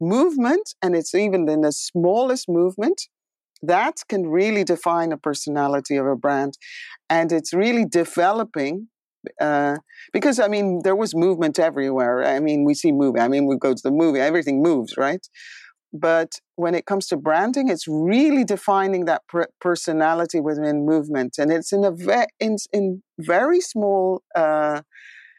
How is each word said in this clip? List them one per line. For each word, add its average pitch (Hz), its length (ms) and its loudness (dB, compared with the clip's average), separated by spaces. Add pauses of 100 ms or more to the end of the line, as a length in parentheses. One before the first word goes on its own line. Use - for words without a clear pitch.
movement, 269 800 0
and 180 120 0
it's 165 200 -2
even 190 340 0
in 156 140 2
the 147 100 2
smallest 226 760 0
movement, 185 540 0 (600)
that 202 460 0
can 190 200 -2
really 196 360 0
define 170 480 0
a 147 60 -4
personality 143 800 -2
of 135 100 0
a 139 100 0
brand. 139 380 -2 (540)
And 165 240 0
it's 160 220 -2
really 226 320 2
developing, 175 1040 -2 (520)
uh, 147 360 0 (360)
because, 233 260 0
I 214 100 2
mean, 202 360 0
there 190 120 4
was 208 180 -2
movement 165 440 2
everywhere. 135 640 0
I 135 180 0
mean, 151 260 2
we 147 80 4
see 151 180 2
movie. 135 280 2
I 120 80 2
mean, 139 180 2
we 139 100 0
go 135 160 0
to 113 100 -4
the 135 80 2
movie, 147 300 2
everything 143 420 0
moves, 151 360 0
right? 143 280 -2 (640)
But 165 420 0 (200)
when 170 220 -2
it - 100 -6
comes 196 220 -4
to 170 80 -2
branding, 214 520 0
it's 170 200 -4
really 233 560 2
defining 196 640 0
that 160 220 0
per-, 170 200 -2 (120)
personality 165 800 0
within 147 460 -2
movement. 147 500 0
And 151 140 0
it's 165 220 -2
in 202 120 2
a 196 60 2
ve-, 185 380 0 (100)
in, 220 180 0 (160)
in 190 300 -2 (160)
very 214 420 2
small, 196 640 0 (140)
uh, 151 460 0 (560)